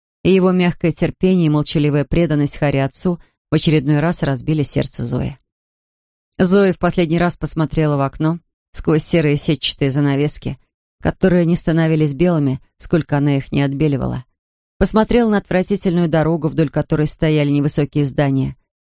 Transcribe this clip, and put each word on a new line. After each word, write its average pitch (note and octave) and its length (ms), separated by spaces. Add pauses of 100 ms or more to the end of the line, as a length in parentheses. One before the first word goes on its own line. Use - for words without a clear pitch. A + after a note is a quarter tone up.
(240)
И F3 80
его F#3 180
мягкое F3 420
терпение F3+ 540
и D3+ 40
молчаливая D3 540
преданность D3+ 520
Харри C#3+ 220
отцу D3+ 420 (320)
в - 20
очередной D3+ 460
раз E3+ 240
разбили C#3 400
сердце - 400
Зои. B2+ 340 (1000)
Зоя F#3+ 340
в - 60
последний E3+ 400
раз F3 180
посмотрела D3+ 600
в C#3 40
окно D#3 400 (320)
сквозь D3+ 320
серые D3+ 320
сетчатые - 540
занавески, C#3 680 (420)
которые F3 460
не E3+ 80
становились D#3+ 600
белыми, C#3+ 460 (180)
сколько - 380
она C#3+ 200
их - 160
не C#3 100
отбеливала. C3 600 (540)
Посмотрела A3 520
на G#3 80
отвратительную F3+ 720
дорогу, D#3+ 400
вдоль C#3+ 200
которой D3+ 380
стояли D3+ 440
невысокие C#3+ 540
здания, C3+ 520 (340)